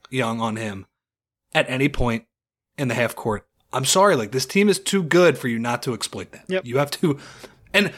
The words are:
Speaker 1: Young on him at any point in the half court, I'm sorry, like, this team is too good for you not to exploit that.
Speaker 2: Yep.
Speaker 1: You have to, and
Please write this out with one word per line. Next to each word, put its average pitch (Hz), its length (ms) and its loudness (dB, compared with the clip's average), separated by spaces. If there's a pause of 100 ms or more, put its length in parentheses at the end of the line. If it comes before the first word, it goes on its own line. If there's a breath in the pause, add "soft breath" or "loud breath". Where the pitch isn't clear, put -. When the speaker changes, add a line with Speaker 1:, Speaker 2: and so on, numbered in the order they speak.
Speaker 1:
Young 117 300 -2
on 113 180 -2
him 104 280 -8 (680)
at 156 160 2
any 131 200 0
point 120 360 -2 (520)
in 139 120 -2
the 117 60 -2
half 117 200 -2
court, 104 320 -4 (260)
I'm 131 120 -2
sorry, 190 300 4
like, 107 160 -2
this 131 140 -2
team 202 240 2
is 185 100 2
too 196 240 -2
good 165 340 4
for 135 100 -6
you 117 120 -2
not 120 240 -4
to 127 100 -4
exploit - 380 -8
that. - 160 -20
Speaker 2:
Yep. 185 180 -6
Speaker 1:
You 120 120 -4
have 139 140 0
to, 143 280 -2 (540 loud breath)
and 196 240 2